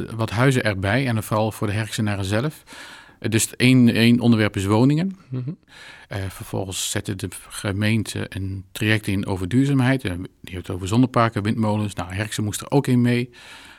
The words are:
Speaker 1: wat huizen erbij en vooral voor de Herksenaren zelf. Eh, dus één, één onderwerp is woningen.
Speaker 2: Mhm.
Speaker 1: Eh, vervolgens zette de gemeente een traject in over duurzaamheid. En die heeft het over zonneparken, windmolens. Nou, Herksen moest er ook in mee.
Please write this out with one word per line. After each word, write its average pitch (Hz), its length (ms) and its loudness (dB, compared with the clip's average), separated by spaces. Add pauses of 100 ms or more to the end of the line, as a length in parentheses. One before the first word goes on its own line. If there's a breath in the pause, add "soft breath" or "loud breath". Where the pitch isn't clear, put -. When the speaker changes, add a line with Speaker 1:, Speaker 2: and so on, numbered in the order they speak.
(160)
Speaker 1:
wat 110 140 -4
huizen 127 340 2
erbij 104 440 0
en 110 160 -2
vooral 110 280 0
voor - 160 -6
de 101 60 -2
Herksenaren 104 520 -2
zelf. 110 380 -2 (560 loud breath)
Eh, - 100 -6
dus 107 260 0
één, 123 340 6
één 113 300 4
onderwerp 107 360 4
is 95 100 -2
woningen. 147 520 2 (120)
Speaker 2:
Mhm. 127 200 -8 (580 loud breath)
Speaker 1:
Eh, - 100 -10 (120)
vervolgens 98 640 -8
zette 104 240 -4
de 95 120 -8 (220)
gemeente 104 800 -2
een 95 420 -8
traject 107 360 0
in 101 180 -2
over 95 220 -4
duurzaamheid. 135 560 2
En 90 140 -4 (240)
die - 140 -16
heeft 87 120 -10
het 98 80 -6
over 92 120 -6
zonneparken, 113 560 2
windmolens. 107 500 -2
Nou, 90 200 -8
Herksen 107 300 -4
moest 104 180 -4
er - 100 -8
ook 139 160 2
in 123 140 4
mee. 120 280 0 (500 loud breath)